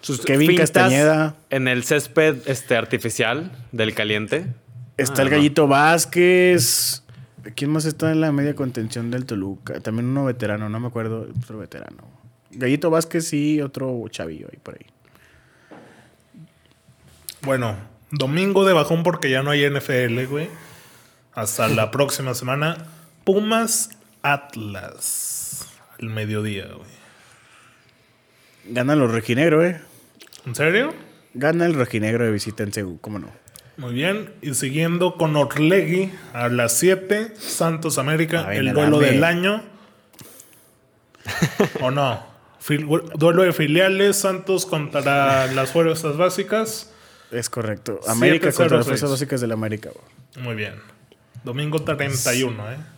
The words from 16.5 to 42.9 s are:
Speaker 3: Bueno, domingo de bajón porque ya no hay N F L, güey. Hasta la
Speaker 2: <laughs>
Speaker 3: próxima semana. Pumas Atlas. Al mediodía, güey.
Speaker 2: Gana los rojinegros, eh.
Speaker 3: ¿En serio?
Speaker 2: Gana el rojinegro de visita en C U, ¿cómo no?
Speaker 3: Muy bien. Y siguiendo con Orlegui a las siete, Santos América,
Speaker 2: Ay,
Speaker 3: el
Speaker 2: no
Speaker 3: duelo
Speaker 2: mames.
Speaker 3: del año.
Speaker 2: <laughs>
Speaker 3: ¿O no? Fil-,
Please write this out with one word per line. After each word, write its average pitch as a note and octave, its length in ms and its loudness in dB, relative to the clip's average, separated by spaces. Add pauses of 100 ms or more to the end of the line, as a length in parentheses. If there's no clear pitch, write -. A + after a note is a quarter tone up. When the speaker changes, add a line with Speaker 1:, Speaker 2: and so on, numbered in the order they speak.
Speaker 3:
Bueno, B2 340 0 (340)
domingo F3+ 540 2
de F#3+ 80 6
bajón E3 300 4
porque E3+ 280 0
ya C3 120 2
no C#3+ 80 0
hay C#3+ 140 4
N C#3+ 140 0
F B2+ 260 0
L, B2 220 -2
güey. D3 220 -6 (840)
Hasta A2 360 -2
la A2 220 2
Speaker 2:
<laughs> - 20 -12
Speaker 3:
próxima C3+ 420 -2
semana. C#3+ 420 -2 (480)
Pumas G#3+ 680 0 (320)
Atlas. - 1400 -6 (340)
Al A2+ 80 -8
mediodía, G#2+ 580 -4
güey. F2 240 -20 (1800)
Speaker 2:
Gana B2 300 0
los B2+ 140 4
rojinegros, C#3+ 540 4
eh. F3 160 -2 (680)
Speaker 3:
¿En B2 80 -10
serio? G3+ 400 0 (400)
Speaker 2:
Gana D#3+ 320 2
el E3+ 80 2
rojinegro A#2 500 0
de A2+ 80 2
visita G#2 300 -4
en G2+ 100 -6
C G#2 120 -6
U, F2 160 -10
¿cómo G#2+ 180 -10
no? E2 100 -12 (480)
Speaker 3:
Muy B2 180 -10
bien. F#3+ 380 -4 (100)
Y C#3+ 120 -6
siguiendo E3 600 -2
con D#3 220 0
Orlegui E3 760 2 (240)
a A#2+ 140 -2
las A#2+ 280 2
siete, F#3+ 600 2
Santos D#3+ 640 -2
América, D#3+ 500 0
Speaker 2:
Ay, G2+ 100 -2
Speaker 3:
el C3+ 80 0
Speaker 2:
no C3 80 0
Speaker 3:
duelo D3 220 4
Speaker 2:
mames. C#3+ 140 6
Speaker 3:
del C#3 140 6
año. F3+ 380 2 (1600)
Speaker 2:
<laughs> - 560 -2
Speaker 3:
¿O B2+ 100 0
no? C3+ 320 -2 (360)
Fil-, D3+ 280 -2 (280)